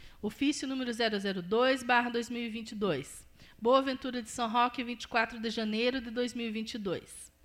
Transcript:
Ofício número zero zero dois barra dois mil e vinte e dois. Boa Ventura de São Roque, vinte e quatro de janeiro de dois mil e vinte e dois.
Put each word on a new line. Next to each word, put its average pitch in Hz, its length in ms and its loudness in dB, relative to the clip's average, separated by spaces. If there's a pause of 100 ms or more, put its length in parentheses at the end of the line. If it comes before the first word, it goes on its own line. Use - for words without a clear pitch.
(220)
Ofício 269 440 0
número 262 240 -2
zero 220 300 2
zero 196 220 -2
dois 247 400 4
barra 240 260 4
dois 233 220 -2
mil 240 100 -4
e 233 80 -4
vinte 220 240 -8
e - 20 -10
dois. 190 540 -2 (320)
Boa 254 220 6
Ventura 254 400 -4
de - 80 -14
São 240 180 -2
Roque, 247 340 2
vinte 233 200 -6
e - 60 -10
quatro 233 300 0
de 220 120 -2
janeiro 226 500 0
de 240 100 -10
dois 247 220 -2
mil 233 140 -4
e 220 40 -4
vinte 220 220 -6
e 247 60 -8
dois. - 520 -6 (140)